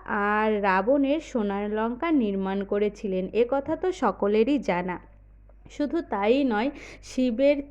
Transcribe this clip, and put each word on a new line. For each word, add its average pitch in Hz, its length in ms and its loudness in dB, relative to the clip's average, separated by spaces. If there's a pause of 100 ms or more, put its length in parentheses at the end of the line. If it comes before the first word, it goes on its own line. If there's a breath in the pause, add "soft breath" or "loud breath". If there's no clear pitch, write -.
আর 214 580 0
রাবণের 269 560 2
সোনার 208 500 -4
লঙ্কা 233 420 -2
নির্মাণ 196 520 0
করেছিলেন। 202 680 -2
এ 226 160 2
কথা 277 260 -2
তো 359 160 -2
সকলেরই 220 680 2
জানা। 180 400 -4 (720)
শুধু 294 300 -2
তাই 254 420 2
নয়, 240 280 0 (320 loud breath)
শিবের 269 680 2